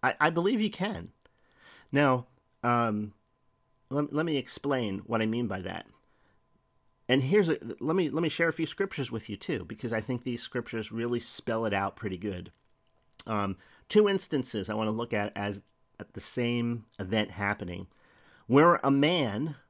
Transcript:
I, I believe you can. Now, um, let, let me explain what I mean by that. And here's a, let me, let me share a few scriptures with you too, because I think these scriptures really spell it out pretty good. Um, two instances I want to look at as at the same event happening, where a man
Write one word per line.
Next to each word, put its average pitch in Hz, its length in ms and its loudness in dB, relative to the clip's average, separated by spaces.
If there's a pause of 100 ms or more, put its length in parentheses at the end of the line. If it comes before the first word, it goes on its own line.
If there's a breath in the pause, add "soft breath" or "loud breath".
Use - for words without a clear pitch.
I, 123 180 2
I 151 100 6
believe 185 300 2
you 214 100 2
can. 180 380 -6 (800 soft breath)
Now, 135 360 4 (360)
um, 110 500 2 (760)
let, 147 220 -2
let 151 120 0
me 160 120 0
explain 123 680 -2
what 113 140 0
I 110 60 2
mean 117 220 0
by 95 140 -4
that. 90 240 -8 (1200)
And 131 140 4
here's 170 260 4
a, 156 100 0 (220)
let 156 160 0
me, 175 120 2
let 160 140 -2
me 170 60 0
share 170 200 0
a 156 40 0
few 160 140 -2
scriptures 147 440 -4
with 117 180 -8
you 101 80 -8
too, - 300 -4
because 110 260 -6
I 110 80 0
think 120 220 -4
these 120 200 -6
scriptures 113 500 -6
really 120 260 -2
spell 113 480 -4
it 101 80 0
out 98 220 0
pretty 92 220 -6
good. 90 340 -6 (760)
Um, 101 300 -2 (320 soft breath)
two 214 200 6
instances 131 640 -2
I 107 40 -2
want 110 140 0
to 110 80 -2
look 117 160 -4
at 104 220 0
as 101 280 -6 (360)
at - 140 -14
the - 80 -10
same 120 640 -2 (140)
event 101 340 -2
happening, 95 560 -4 (580 soft breath)
where 156 380 8
a 139 60 4
man 143 680 2 (120)